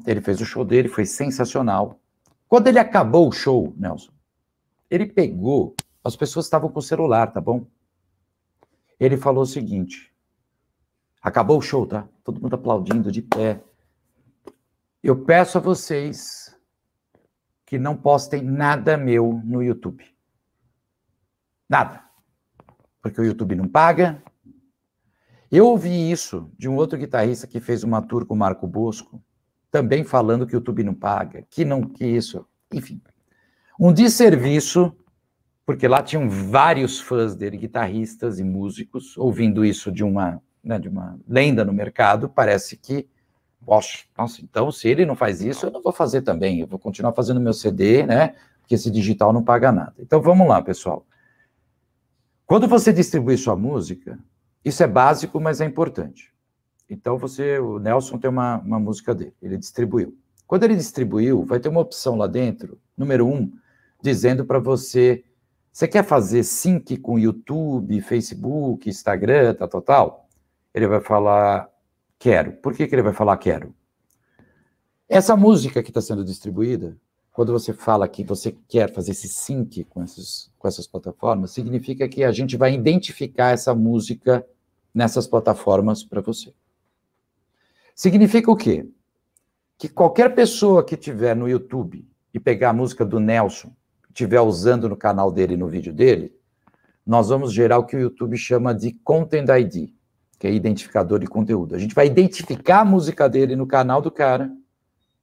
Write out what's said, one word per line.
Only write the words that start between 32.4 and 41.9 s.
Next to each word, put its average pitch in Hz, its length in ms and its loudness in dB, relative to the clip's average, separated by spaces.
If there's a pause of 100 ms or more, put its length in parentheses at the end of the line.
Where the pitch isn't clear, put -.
enfim. - 320 -12 (800)
Um 175 140 8
desserviço, 175 1000 4 (720)
porque 131 220 0
lá 135 160 4
tinham 143 260 -2
vários 135 720 2
fãs 113 340 -2
dele, 101 220 -8
guitarristas 110 840 -6
e 95 40 -6
músicos, 98 760 -8
ouvindo 110 460 0
isso 104 260 -2
de 95 140 -6
uma, 98 380 -4 (200)
né, 110 160 -6
de 92 120 -12
uma 90 360 -12
lenda 127 380 2
no 101 80 -2
mercado, 104 560 0